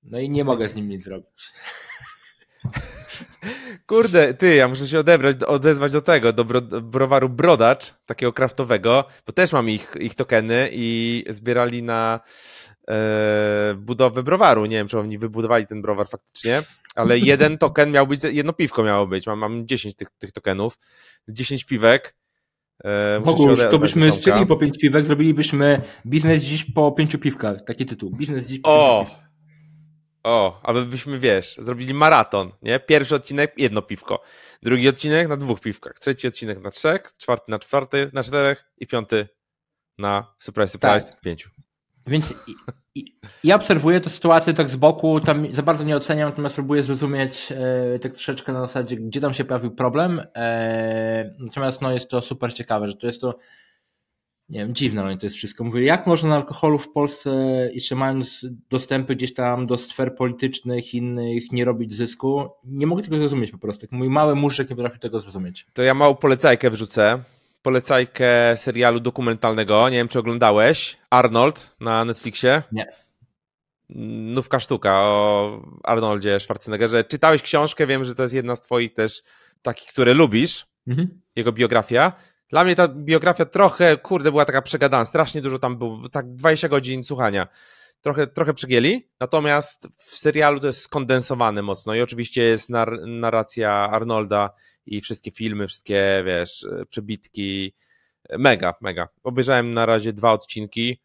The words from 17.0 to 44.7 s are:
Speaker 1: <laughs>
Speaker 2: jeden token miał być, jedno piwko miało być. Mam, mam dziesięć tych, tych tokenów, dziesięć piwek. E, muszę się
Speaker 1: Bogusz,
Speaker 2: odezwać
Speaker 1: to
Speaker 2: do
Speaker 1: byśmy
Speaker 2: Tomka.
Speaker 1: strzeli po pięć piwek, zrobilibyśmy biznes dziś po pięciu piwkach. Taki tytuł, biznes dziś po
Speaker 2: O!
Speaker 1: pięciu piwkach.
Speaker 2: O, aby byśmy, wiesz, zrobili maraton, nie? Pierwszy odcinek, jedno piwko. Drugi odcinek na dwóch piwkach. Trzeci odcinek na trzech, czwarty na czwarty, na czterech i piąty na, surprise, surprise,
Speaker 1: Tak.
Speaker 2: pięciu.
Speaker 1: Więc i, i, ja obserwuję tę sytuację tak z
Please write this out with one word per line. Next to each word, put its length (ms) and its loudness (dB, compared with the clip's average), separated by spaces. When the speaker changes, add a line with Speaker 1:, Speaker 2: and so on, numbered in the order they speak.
Speaker 1:
<laughs> 100 4
Speaker 2:
jeden 260 4
token 320 2
miał 160 4
być, 180 -2
jedno 280 -2
piwko 300 -2
miało 240 2
być. 200 -4
Mam, 120 -6
mam 280 -6
dziesięć 280 -6
tych, 160 -16
tych 220 -18
tokenów, 460 -4
dziesięć 360 -8
piwek. 500 4
E, 360 0
muszę 120 2
się 40 2
Speaker 1:
Bogusz, 100 6
Speaker 2:
odezwać 200 6
Speaker 1:
to 60 4
Speaker 2:
do 60 6
Speaker 1:
byśmy 280 2
Speaker 2:
Tomka. 140 6
Speaker 1:
strzeli 260 4
po 100 4
pięć 220 -2
piwek, 280 4
zrobilibyśmy 720 2
biznes 360 2
dziś 220 -6
po 280 2
pięciu 260 -2
piwkach. 480 -4
Taki 200 -8
tytuł, 240 -10
biznes 360 -8
dziś 140 -12
po 100 2
Speaker 2:
O! 280 6
Speaker 1:
pięciu 160 -4
piwkach. 140 -20
Speaker 2:
O, 380 2
aby 240 -2
byśmy, 320 -10
wiesz, 400 0
zrobili 360 -8
maraton, 580 2
nie? 180 -2
Pierwszy 340 2
odcinek, 420 -2
jedno 260 0
piwko. 400 -8
Drugi 260 2
odcinek 400 0
na 80 -4
dwóch 240 -4
piwkach. 380 -12
Trzeci 280 -4
odcinek 360 -8
na 80 -12
trzech, 320 -2
czwarty 320 -4
na 80 -4
czwarty, 540 -4
na 100 -6
czterech 420 -2
i 80 -14
piąty 420 -2
na, 400 -4
surprise, 340 -2
surprise, 380 2
Speaker 1:
Tak. 100 -20
Speaker 2:
pięciu. 300 -10
Speaker 1:
Więc 280 -2
i, 80 -16
i, 240 -18
ja 120 6
obserwuję 440 2
tę 100 -8
sytuację 440 4
tak 140 0
z 80 -6